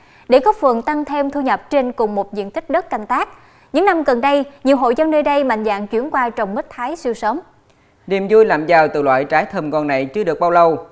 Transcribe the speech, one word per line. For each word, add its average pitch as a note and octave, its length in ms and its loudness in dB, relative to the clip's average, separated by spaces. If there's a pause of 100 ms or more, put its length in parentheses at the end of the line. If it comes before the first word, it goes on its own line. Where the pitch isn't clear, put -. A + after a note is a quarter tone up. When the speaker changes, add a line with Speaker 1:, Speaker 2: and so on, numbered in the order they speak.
(300)
Speaker 1:
Để B3+ 100 6
góp G#4+ 160 2
phần A#3+ 260 0
tăng D4 240 -4
thêm C#4+ 240 -4
thu C#4+ 120 -4
nhập A3+ 280 -4
trên C4 220 0
cùng G#3+ 240 -4
một G3+ 180 -4
diện G3+ 180 -8
tích - 180 -10
đất E4+ 200 -2
canh G#3+ 160 -6
tác, C#4 240 -4 (440)
những E4 120 2
năm E4+ 180 2
gần B3 180 0
đây, C#4+ 220 2 (200)
nhiều C4+ 140 4
hộ C4 200 0
dân D#4 140 0
nơi D4+ 120 2
đây C#4+ 200 0
mạnh A3 220 -2
dạn G#3 220 -4
chuyển A#3+ 220 -4
qua C4 200 -2
trồng A3 260 -4
mít D4 140 -6
Thái C4 260 -8
siêu B3 180 -6
sớm. A3 260 -4 (680)
Speaker 2:
Niềm G3 220 -2
vui A3 160 8
làm D#3+ 200 0
giàu D#3+ 220 4
từ D3 140 -2
loại C#3 240 2
trái D#3 200 0
thơm D#3+ 240 -6
ngon D3+ 180 -2
này C#3 180 -2
chưa G#3+ 180 -6
được D#3+ 160 -2
bao F3 120 0
lâu, E3+ 400 2